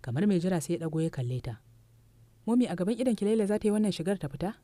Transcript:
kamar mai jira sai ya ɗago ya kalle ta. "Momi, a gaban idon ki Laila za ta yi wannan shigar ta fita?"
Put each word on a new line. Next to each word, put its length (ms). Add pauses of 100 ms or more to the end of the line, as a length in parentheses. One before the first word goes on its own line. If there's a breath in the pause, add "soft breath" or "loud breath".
kamar 240
mai 140
jira 220
sai 120
ya 120
ɗago 160
ya 80
kalle 320
ta. 180 (840)
"Momi, 200
a 100
gaban 220
idon 180
ki 80
Laila 220
za 120
ta 100
yi 40
wannan 200
shigar 260
ta 100
fita?" 360